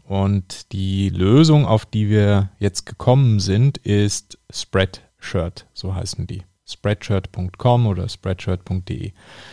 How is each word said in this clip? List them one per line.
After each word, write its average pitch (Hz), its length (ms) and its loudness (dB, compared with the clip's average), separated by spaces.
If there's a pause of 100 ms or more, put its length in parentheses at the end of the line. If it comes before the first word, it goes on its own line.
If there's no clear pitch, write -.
Und 98 640 -2
die 98 360 -2
Lösung, 127 580 4
auf 110 200 0
die 107 220 -2
wir 101 420 2 (100)
jetzt 101 260 -4
gekommen 123 540 2
sind, 104 380 2
ist - 600 -2 (140)
Spreadshirt, - 1200 -4
so 95 200 -8
heißen 92 360 -8
die. 98 160 -12 (240)
Spreadshirt - 640 -4
Punkt 90 260 -8
com 123 280 2
oder 92 220 -2
spreadshirt - 560 -6
punkt 92 240 -6
de. 87 240 -8 (400)